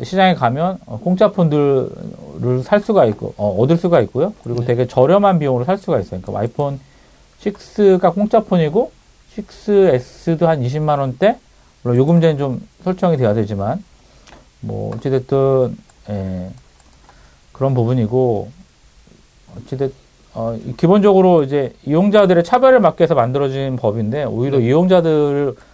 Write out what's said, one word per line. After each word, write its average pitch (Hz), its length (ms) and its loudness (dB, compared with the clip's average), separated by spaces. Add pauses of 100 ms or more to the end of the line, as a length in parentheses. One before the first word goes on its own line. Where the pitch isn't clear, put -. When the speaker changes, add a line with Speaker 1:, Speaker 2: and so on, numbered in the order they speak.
Speaker 1:
시장에 185 320 0
가면, 147 520 -2
어, 117 140 -12
공짜 190 300 2
폰들을 147 600 0 (760)
살 123 160 0
수가 196 240 2
있고, 107 320 -2
어, 104 240 -2
얻을 143 160 4
수가 170 240 2
있고요. 139 420 -4
그리고 120 200 -6
Speaker 2:
네. 123 40 -6
Speaker 1:
되게 123 220 -2
저렴한 185 500 2
비용으로 131 260 -2
살 185 140 -2
수가 151 220 -4
있어요. 90 200 -10
그러니까 101 200 -8
아이폰 135 400 -6 (600)
식스가 190 720 0
공짜 208 280 0
폰이고, 190 500 0 (440)
식스 202 580 0
에스도 165 560 -2
한 156 140 0
이십만 147 360 -2
원대? 139 380 -2 (460)
물론 120 160 0
요금제는 160 400 2
좀 139 280 -6 (180)
설정이 185 340 -2
돼야 110 160 0
되지만, 107 500 -4 (760)
뭐, 107 340 -8
어찌됐든, 131 840 0 (320)
예, 92 420 -8 (1040)
그런 135 220 -2
부분이고, 120 760 0 (1080)
어찌됐-, 131 340 -6 (400)
어, 113 320 -8
이-, 123 100 -10
기본적으로 185 680 4
이제 135 320 -4 (100)
이용자들의 180 600 4
차별을 254 360 4
막기 175 220 0
위해서 160 120 2
만들어진 135 600 -2
법인데, 113 480 -4
오히려 123 340 -2
Speaker 2:
네. 120 60 2
Speaker 1:
이용자들을 147 880 2 (200)